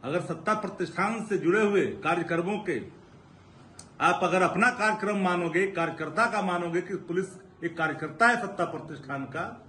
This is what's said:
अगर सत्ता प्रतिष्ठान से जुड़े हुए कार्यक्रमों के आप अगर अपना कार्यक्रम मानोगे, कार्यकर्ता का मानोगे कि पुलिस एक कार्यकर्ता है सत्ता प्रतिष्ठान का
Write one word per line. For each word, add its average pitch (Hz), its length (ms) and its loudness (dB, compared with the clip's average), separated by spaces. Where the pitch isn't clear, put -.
अगर 151 200 0
सत्ता 175 320 -2
प्रतिष्ठान 196 720 -4
से 196 80 0
जुड़े 170 240 4
हुए 202 240 4
कार्यक्रमों 170 540 0
के 131 100 -2
आप 170 220 4
अगर 180 180 4
अपना 190 300 4
कार्यक्रम 208 480 0
मानोगे, 175 480 2
कार्यकर्ता 165 640 0
का 208 100 0
मानोगे 175 400 0
कि 185 220 -6
पुलिस 185 220 -2
एक 165 140 -4
कार्यकर्ता 156 500 2
है 240 140 4
सत्ता - 240 -2
प्रतिष्ठान 147 600 -8
का 151 180 -6